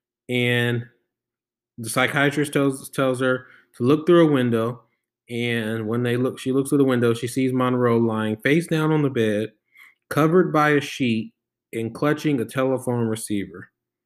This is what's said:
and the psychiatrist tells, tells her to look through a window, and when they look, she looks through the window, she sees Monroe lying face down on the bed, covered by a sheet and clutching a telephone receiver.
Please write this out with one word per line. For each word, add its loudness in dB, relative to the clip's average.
and 0
the -10
psychiatrist 0
tells, -2
tells 0
her -2
to -6
look 2
through 6
a 2
window, 0
and -4
when -2
they 0
look, -2
she -2
looks 0
through 2
the 6
window, 4
she -6
sees -2
Monroe 2
lying 0
face 0
down 0
on 2
the 2
bed, -2
covered 2
by 4
a 2
sheet -2
and -6
clutching 0
a -4
telephone -2
receiver. -6